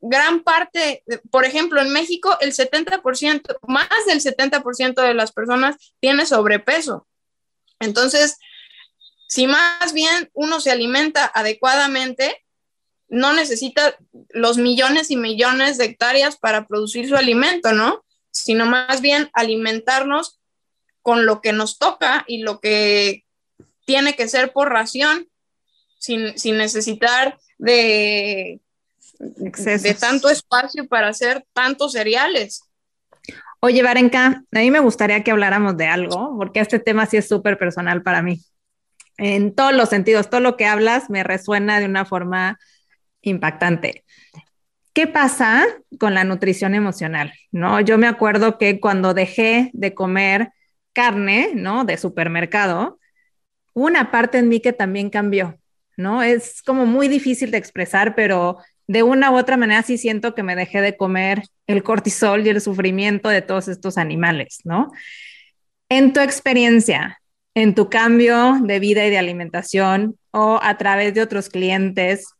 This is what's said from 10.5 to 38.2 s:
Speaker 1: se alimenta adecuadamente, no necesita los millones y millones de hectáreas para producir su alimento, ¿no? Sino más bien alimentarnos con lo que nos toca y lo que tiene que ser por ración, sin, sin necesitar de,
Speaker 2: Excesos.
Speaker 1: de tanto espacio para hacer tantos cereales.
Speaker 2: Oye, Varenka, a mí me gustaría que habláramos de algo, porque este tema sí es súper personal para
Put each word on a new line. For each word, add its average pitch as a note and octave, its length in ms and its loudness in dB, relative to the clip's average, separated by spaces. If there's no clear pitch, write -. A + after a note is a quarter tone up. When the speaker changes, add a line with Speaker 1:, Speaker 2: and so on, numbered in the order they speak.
Speaker 1:
se C#4+ 100 -2
alimenta C4 560 0
adecuadamente, C4 1160 -2
no C4 240 0
necesita C#4+ 640 0
los A#3 280 0
millones C4 520 0
y C#4 60 -2
millones B3 600 0
de A#3+ 80 2
hectáreas C4 500 0
para G#3+ 300 -2
producir G#3+ 420 -6
su C#4 80 0
alimento, C4+ 560 2
¿no? A#3 320 0
Sino A3+ 360 0
más B3+ 340 0
bien C#4+ 320 -2
alimentarnos A#3 1080 -2
con A#3 220 2
lo G#3+ 160 0
que A3 120 -2
nos G#3+ 260 -4
toca D4+ 480 -2
y A#3 160 -10
lo G#3+ 180 -8
que G#3 640 0
tiene C#4 320 0
que A3+ 120 -4
ser C4 240 -2
por C#4 180 0
ración, C4+ 580 -2
sin, A3 400 -6
sin A3 180 -2
necesitar A3 840 0
de, G#3 1000 0
Speaker 2:
Excesos. G3+ 380 -4
Speaker 1:
de G3+ 120 2
tanto C4 340 0
espacio C4+ 600 -2
para A3 200 2
hacer B3 440 -2
tantos C4+ 400 -2
cereales. A#3 720 -2
Speaker 2:
Oye, B3 220 4
Varenka, B3+ 600 4
a A3 60 0
mí A#3 120 4
me D4+ 100 4
gustaría G#3 440 2
que A#3 60 0
habláramos G3+ 460 2
de D#3+ 100 -2
algo, F3+ 500 -4
porque G3 240 -4
este G#3+ 180 0
tema A3 280 0
sí A3 100 -2
es G#3 120 0
súper G3+ 300 0
personal F3 440 -4
para F3 200 0